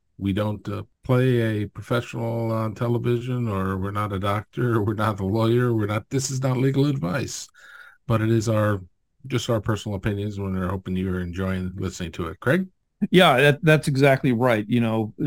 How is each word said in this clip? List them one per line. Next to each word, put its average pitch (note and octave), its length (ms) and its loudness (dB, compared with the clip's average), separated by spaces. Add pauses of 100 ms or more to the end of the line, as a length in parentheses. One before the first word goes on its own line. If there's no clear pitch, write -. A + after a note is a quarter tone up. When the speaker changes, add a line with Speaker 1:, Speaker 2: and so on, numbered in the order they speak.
(200)
Speaker 1:
We G2 140 0
don't, G#2 360 -4
uh, G2+ 140 -6 (200)
play A#2+ 600 2
a G2+ 40 -6
professional A#2 840 -4
on A2 240 -4
television, A#2+ 720 -2
or F#2+ 300 -2
we're F#2+ 120 -4
not G#2 240 -4
a F#2+ 60 -2
doctor, G#2+ 560 -2
or G#2+ 80 2
we're G#2+ 100 0
not G#2+ 260 -2
a G2 60 -4
lawyer. A2+ 480 2
We're G#2+ 140 0
not, G#2 240 -4
this C3+ 180 -4
is C3 140 -6
not B2+ 140 0
legal C3+ 280 2
advice, D3 640 -4 (580)
but A2+ 160 2
it A2 80 0
is A2+ 180 2
our, G#2 360 0 (420)
just B2 240 -4
our A2+ 100 2
personal G#2+ 360 -4
opinions, G2+ 440 -4
when G2 140 -4
we're F#2 160 -2
hoping F#2 260 -4
you're F#2 260 -2
enjoying F#2 560 -4
listening F2+ 340 -6
to E2+ 160 -6
it. E2 120 -10
Craig? F3+ 280 0 (420)
Speaker 2:
Yeah, F3 280 6
that, C#3+ 260 6
that's D3+ 240 6
exactly C3+ 460 4
right. A2+ 340 2
You A#2 140 2
know, A2 320 0 (140)